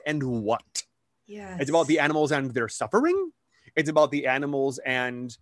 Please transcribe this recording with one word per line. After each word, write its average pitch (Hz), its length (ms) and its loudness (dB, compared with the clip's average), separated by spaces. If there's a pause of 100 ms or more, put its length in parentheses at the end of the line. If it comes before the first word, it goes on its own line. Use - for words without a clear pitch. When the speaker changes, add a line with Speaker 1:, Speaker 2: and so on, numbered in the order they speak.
Speaker 1:
and 151 180 -2
what? 117 600 -4 (440)
Speaker 2:
Yes. 202 340 -10
Speaker 1:
It's 139 80 -2
about 160 180 4
the 156 120 4
animals 151 320 2
and 135 200 0
their 117 160 -2
suffering. 320 640 0 (440)
It's 156 140 0
about 151 200 4
the 139 160 -2
animals 135 540 0
and 127 640 -4